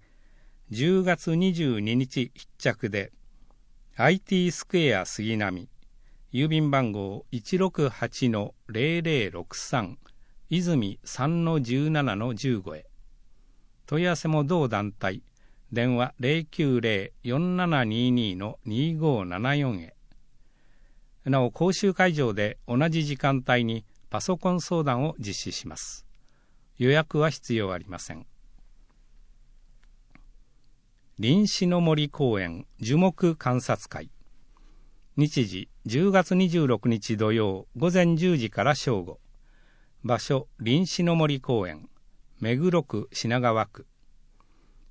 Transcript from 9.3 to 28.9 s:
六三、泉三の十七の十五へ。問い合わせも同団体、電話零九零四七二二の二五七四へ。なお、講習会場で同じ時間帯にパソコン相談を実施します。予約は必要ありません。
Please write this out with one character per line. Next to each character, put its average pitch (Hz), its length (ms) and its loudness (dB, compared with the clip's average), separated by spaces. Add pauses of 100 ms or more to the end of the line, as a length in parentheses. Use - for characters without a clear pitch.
六 87 240 -12
三、 - 420 -4 (520)
泉 160 540 0
三 165 400 -2
の 165 160 0
十 131 300 0
七 143 260 0
の 113 200 -4
十 117 240 -2
五 85 160 -10
へ。 78 100 -16 (1000)
問 156 160 0
い 180 40 0
合 180 40 2
わ 165 40 0
せ 165 120 -4
も 156 160 2
同 151 240 2
団 104 240 -2
体、 95 320 -6 (480)
電 120 260 2
話 123 220 0
零 156 260 0
九 135 360 0
零 107 320 -2 (100)
四 170 340 -2
七 165 260 2
二 117 280 2
二 113 240 0
の 101 280 -8
二 135 320 -2
五 147 300 0
七 104 300 -2
四 127 260 -2
へ。 80 140 -20 (1300)
な 135 160 2
お、 123 80 2
講 175 240 0
習 196 220 0
会 185 180 2
場 127 220 0
で 104 320 -2
同 120 100 0 (120)
じ 160 160 0
時 143 120 -4
間 135 300 0
帯 123 180 2
に 113 200 -4 (260)
パ 107 100 -4
ソ 185 160 -2
コ 180 140 0
ン 180 100 0
相 165 220 -2
談 131 220 0
を - 120 -6
実 101 280 -8
施 92 60 -8
し - 160 -10
ま 78 100 -12
す。 - 280 -12 (720)
予 127 140 4
約 156 260 2
は 151 140 2
必 - 240 -4
要 98 180 0
あ 90 40 -6
り 85 100 -14
ま 90 100 -8
せ - 160 -10
ん。 82 140 -14 (3000)